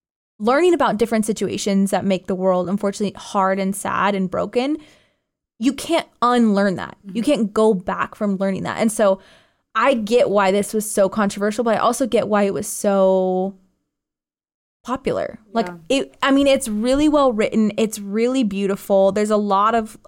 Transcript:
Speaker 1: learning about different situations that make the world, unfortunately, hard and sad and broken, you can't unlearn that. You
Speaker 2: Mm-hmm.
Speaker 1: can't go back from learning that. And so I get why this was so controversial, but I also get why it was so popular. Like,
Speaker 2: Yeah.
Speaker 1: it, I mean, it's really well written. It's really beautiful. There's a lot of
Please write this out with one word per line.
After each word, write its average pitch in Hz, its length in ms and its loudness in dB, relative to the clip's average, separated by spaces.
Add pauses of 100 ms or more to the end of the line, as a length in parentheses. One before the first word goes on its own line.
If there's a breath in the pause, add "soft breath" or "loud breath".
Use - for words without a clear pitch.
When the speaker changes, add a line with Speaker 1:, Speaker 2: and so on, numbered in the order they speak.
(400)
Speaker 1:
learning 285 340 4
about 247 220 2
different 220 280 0
situations 196 680 0
that 190 120 0
make 190 220 -2
the 196 80 -2
world, 185 340 0
unfortunately, 202 480 -4
hard 190 440 -2
and 190 160 -4
sad 202 400 -2
and 190 140 -2
broken, 240 460 -4 (840 loud breath)
you 254 120 0
can't 311 360 -4 (140)
unlearn 220 520 2
that. 87 300 -10
You 196 180 -6
Speaker 2:
Mm-hmm. - 0 -
Speaker 1:
can't 226 320 0
go 220 180 4
back 185 440 -6
from 202 200 -2
learning 190 280 -4
that. 101 140 -6
And 220 120 0
so 196 300 2 (560 soft breath)
I 254 180 2
get 226 340 2
why 196 220 2
this 202 240 0
was 214 160 -4
so 196 180 2
controversial, 208 540 -2
but 226 140 0
I - 20 0
also 240 280 0
get 208 200 0
why 202 160 2
it 196 100 0
was - 140 -6
so 190 880 0 (1300)
popular. 143 560 -6 (140)
Like, 226 160 -2
Speaker 2:
Yeah. 175 320 -4
Speaker 1:
it, - 200 -8
I 277 120 2
mean, 277 160 4
it's 269 200 0
really 254 400 2
well 277 240 4
written. 214 440 0
It's 220 240 -2
really 226 420 0
beautiful. 196 680 0
There's 208 180 0
a 214 60 2
lot 208 400 2
of 220 200 -4 (120)